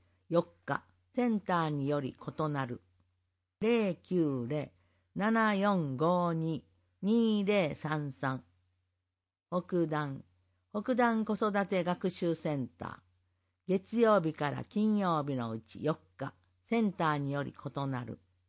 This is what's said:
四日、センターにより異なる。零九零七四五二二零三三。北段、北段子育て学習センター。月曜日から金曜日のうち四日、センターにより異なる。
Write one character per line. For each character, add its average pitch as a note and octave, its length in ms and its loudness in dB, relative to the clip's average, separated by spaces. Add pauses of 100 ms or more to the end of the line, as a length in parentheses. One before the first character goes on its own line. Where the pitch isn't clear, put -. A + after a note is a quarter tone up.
(280)
四 E3+ 180 2 (200)
日、 - 180 -4 (320)
セ B3 140 2
ン G#3+ 100 0
タ F3 260 0
ー D#3 40 0
に C#3+ 180 -2
よ D3 140 0
り C3 180 -6
異 - 300 -4
な C#3 160 -2
る。 A#2+ 160 -8 (800)
零 A3 420 2
九 C#3+ 460 0
零 D3 220 -4 (440)
七 A3 380 2
四 F#3+ 420 2
五 F3 380 2
二 D#3+ 300 -2 (380)
二 G#3+ 440 2
零 F#3 300 2
三 D3+ 360 -4
三。 C3 320 -4 (1080)
北 F3 380 0
段、 D3 360 -4 (500)
北 G#3+ 220 -2
段 A3+ 280 2
子 G#3+ 120 -2
育 G3+ 320 0
て F3+ 160 0
学 F3+ 260 -2
習 E3+ 260 0
セ D#3 200 -4
ン B2+ 120 -4
タ - 180 -12
ー。 - 80 -10 (720)
月 F#3+ 320 0
曜 G#3+ 200 6
日 D#3+ 140 0
か D3 160 -2
ら C3 140 -6
金 G#3+ 340 2
曜 E3+ 260 2
日 C#3 120 -2
の A#2 160 -2
う A2+ 100 -6
ち - 200 -16
四 D#3 140 2 (220)
日、 - 160 -8 (340)
セ A#3 140 2
ン G#3 100 2
タ E3 200 0
ー D3 60 0
に C#3 140 -2
よ C#3+ 120 -2
り B2+ 100 -10
異 C#3 340 -6
な B2+ 160 -4
る。 - 160 -12 (300)